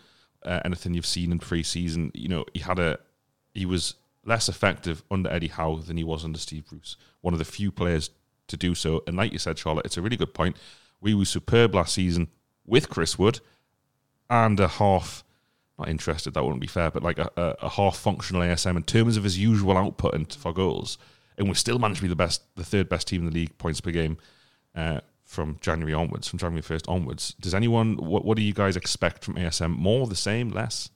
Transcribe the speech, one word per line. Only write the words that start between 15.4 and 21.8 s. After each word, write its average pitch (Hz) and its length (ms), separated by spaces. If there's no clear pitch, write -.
not 80 100
interested, 78 440
that 76 100
wouldn't 65 180
be - 60
fair, 82 240
but - 100
like 82 160
a, - 180
a, 87 280
a 80 60
half 98 280
functional 92 460
A 87 40
S 87 180
M 90 120
in 78 60
terms 113 340
of 101 60
his 95 160
usual 98 380
output - 360
and 78 180
for - 220
goals. 90 440
And 101 120
we 90 60
still 117 240
managed 104 200